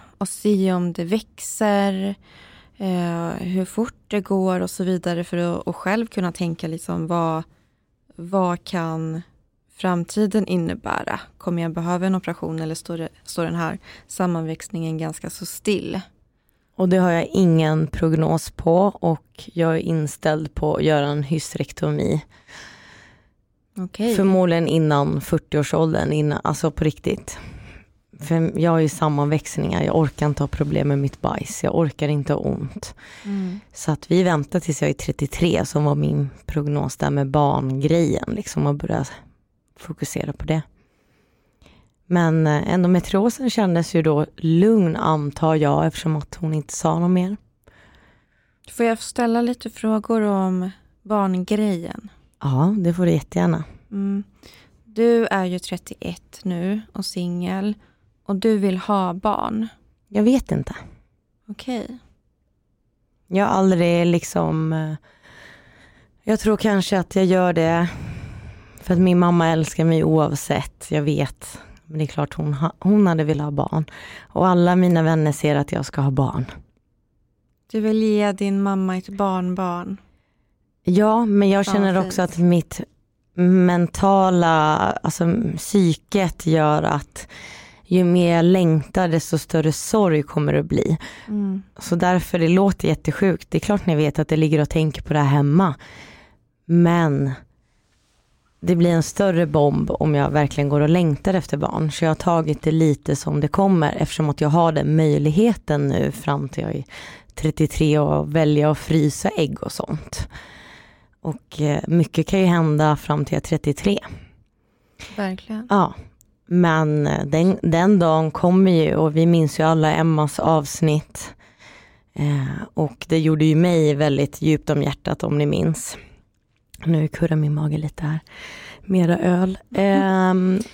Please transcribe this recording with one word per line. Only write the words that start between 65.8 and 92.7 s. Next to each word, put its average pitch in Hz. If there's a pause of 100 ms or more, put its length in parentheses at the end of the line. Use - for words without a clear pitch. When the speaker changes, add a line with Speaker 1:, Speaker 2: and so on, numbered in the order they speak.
Speaker 2:
jag 214
tror 214
kanske 196
att -
jag 190
gör 185
det 170 (960)
för -
att 170
min 180
mamma 175
älskar 160
mig 160
oavsett, -
jag 151
vet. 143 (260)
Men 156
det 156
är 143
klart 147
hon 151
ha-, 143
hon 202
hade 160
velat 147
ha 151
barn. 151 (360)
Och -
alla 175
mina 175
vänner 156
ser 147
att 143
jag 165
ska -
ha 139
barn. 131 (1300)
Speaker 1:
Du 220
vill 220
ge 208
din 196
mamma 190
ett 185
barnbarn. 185 (840)
Speaker 2:
Ja, 214
men 202
jag 196
Speaker 1:
Fan, -
Speaker 2:
känner 196
Speaker 1:
vad 185
Speaker 2:
också 185
Speaker 1:
fint. 180
Speaker 2:
att -
mitt 175 (540)
mentala, 180 (260)
alltså 170 (240)
psyket 180
gör 156
att - (580)
ju 180
mer 175
jag 170
längtar, 175
desto 160
större 156
sorg 170
kommer 147
det 143
bli. - (300)
Speaker 1:
Mm. 196 (180)
Speaker 2:
Så -
därför, 180
det 165
låter 185